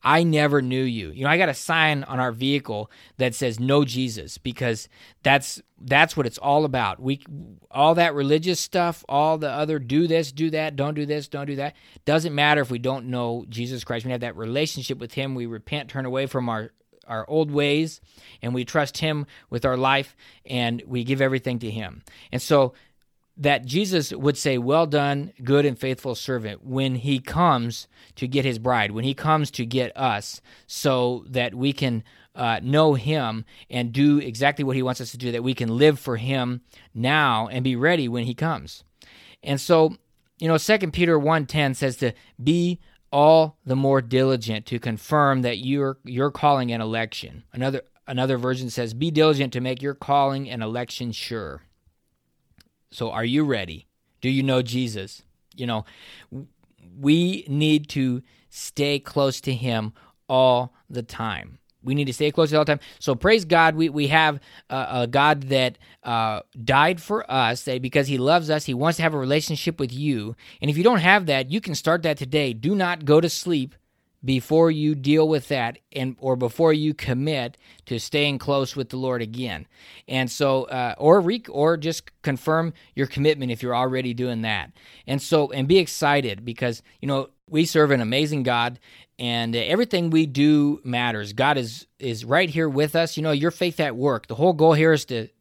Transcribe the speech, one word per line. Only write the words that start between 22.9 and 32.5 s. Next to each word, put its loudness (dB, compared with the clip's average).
that 0
Jesus -2
would 0
say, 0
"Well 2
done, -2
good 2
and -2
faithful -6
servant," -8
when -2
he -2
comes 0
to -6
get 0
his -2
bride, 0
when -4
he -2
comes 0
to -6
get -4
us, -4
so 0
that -2
we 0
can, -2
uh, -2